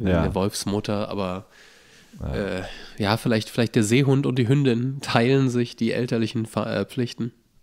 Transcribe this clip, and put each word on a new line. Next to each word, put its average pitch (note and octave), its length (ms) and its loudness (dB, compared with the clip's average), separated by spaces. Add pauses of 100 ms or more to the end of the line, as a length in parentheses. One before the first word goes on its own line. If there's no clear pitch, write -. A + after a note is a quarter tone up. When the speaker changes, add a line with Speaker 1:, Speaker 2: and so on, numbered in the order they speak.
Speaker 1:
Ja. F#2 220 2
Speaker 2:
eine D2 120 0
Wolfsmutter, G#2 760 -2
aber, F#2+ 360 -4 (760)
Speaker 1:
Ja. - 140 -6
Speaker 2:
äh, F#2+ 280 -4 (360)
ja, G#2 180 2
vielleicht, A2 320 0
vielleicht A#2 280 0
der A2+ 80 6
Seehund C3+ 420 4
und B2+ 140 0
die A2 80 2
Hündin C3+ 540 2
teilen C3 480 4
sich A#2+ 260 -2
die A2+ 160 -2
elterlichen A2+ 540 -2
Ver-, A2 340 -2
äh, G2 40 -2
Pflichten A#2 460 -6 (320)